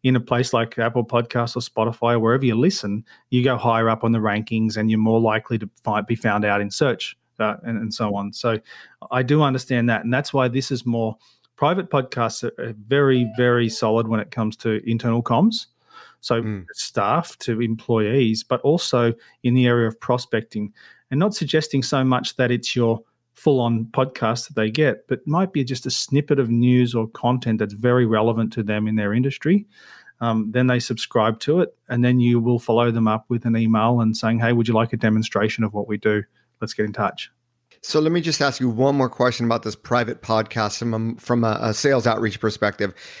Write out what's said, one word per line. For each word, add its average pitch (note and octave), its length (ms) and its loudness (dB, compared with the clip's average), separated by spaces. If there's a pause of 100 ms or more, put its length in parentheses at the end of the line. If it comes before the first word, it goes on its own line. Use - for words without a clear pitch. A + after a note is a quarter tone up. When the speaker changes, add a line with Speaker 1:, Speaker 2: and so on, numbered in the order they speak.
Speaker 1:
in B2+ 120 4
a B2 40 2
place B2 340 -2
like A2+ 240 0
Apple A#2 260 0
Podcasts A#2 520 -2
or B2 60 -6
Spotify, A#2 580 0
wherever A#2+ 260 2
you A2+ 100 2
listen, A#2 480 0 (280)
you B2 120 2
go B2+ 140 2
higher A2+ 320 2
up A2+ 140 0
on A2+ 80 2
the A2+ 80 2
rankings A2 580 -2
and A2 140 0
you're A2 80 2
more A2+ 200 4
likely A2+ 380 0
to G#2+ 100 -8 (160)
find, G#2 220 -2
be A#2 100 -2
found G#2 300 0
out G#2 160 2
in G2+ 80 -4
search, - 480 -2 (220)
uh, G#2+ 240 -2
and, A#2 160 -6
and A2 120 -8
so G#2 240 -4
on. G2+ 180 -6
So A2+ 260 -2 (500)
I B2+ 140 0
do D3 180 2
understand B2+ 480 0
that. A2 140 0
And A#2+ 100 -2
that's C#3 180 -2
why C3 160 2
this B2+ 220 -4
is B2 160 -6
more, A2+ 320 -2 (380)
private F3 340 -2
podcasts B2+ 540 -2
are, - 200 -8
are A2+ 100 -8 (140)
very, C3 480 2
very A#2+ 320 2
solid A2+ 400 0
when A2 120 -2
it - 100 -8
comes A2 280 -4
to A2 300 -2
internal A#2 360 0
comms. F#3+ 440 2 (520)
So A#2 240 -2
Speaker 2:
Mm. G2+ 300 -6
Speaker 1:
staff A2 680 -2
to A#2 220 -2
employees, A2+ 840 0
but B2 180 -2
also B2 540 2 (260)
in B2 140 2
the B2+ 100 4
area A#2+ 220 4
of A2 120 -8
prospecting. A2 720 -4 (380)
And C3+ 100 -2
not G#3 140 0
suggesting D3+ 480 -2
so C3 220 0
much B2+ 320 0
that B2 160 2
it's - 240 -4
your A2+ 260 2 (320)
full-on A#2 520 0
podcast C3 600 -2
that - 80 -14
they G#2+ 140 0
get, C3+ 380 0
but - 180 -4
might F#3 260 0
be C#3+ 120 -2
just B2+ 240 -8
a B2+ 40 -4
snippet C#3+ 460 -2
of A#2+ 140 2
news B2 420 4
or A2+ 140 -2
content A#2+ 500 -2
that's G#2 160 -2
very B2 320 2
relevant A2 480 0
to A#2 80 -4
them G#2+ 260 -2
in G#2+ 100 0
their G#2 160 -2
industry. C#3+ 520 0 (540)
Um, A2 320 -2
then B2+ 160 2
they B2 120 2
subscribe A2+ 600 -2
to E3 220 2
it, - 140 -2 (140)
and A#2+ 160 0
then B2 140 4
you A#2+ 200 4
will A#2+ 200 2
follow A#2 320 2
them A2+ 160 2
up A2 220 0
with A#2+ 160 -2
an A#2 120 0
email A2+ 420 4
and A2 160 2
saying, A2+ 240 0
"Hey, A#2 140 2
would A#2 140 2
you A#2 80 2
like A#2 180 0
a A#2 40 0
demonstration A2 680 0
of G#2 100 -2
what G#2 140 -4
we G#2+ 100 -4
do? G#2+ 260 0 (360)
Let's - 160 -8
get G#2+ 100 -2
in G2+ 80 -6
touch." - 380 -6 (500)
Speaker 2:
So - 180 -2
let D#3 120 2
me F3 100 0
just D#3 200 -2
ask C#3 200 0
you B2+ 80 2
one C3+ 260 2
more C3 140 0
question A#2+ 380 0
about A#2 160 0
this G#2+ 120 -6
private A#2+ 460 -2
podcast A2 560 0
from A#2 160 -4
a, A2+ 260 -4
from A#2+ 240 0
a, A2 180 0
a A2 120 0
sales C3 320 2
outreach A2 340 0
perspective. G2+ 540 -2 (280)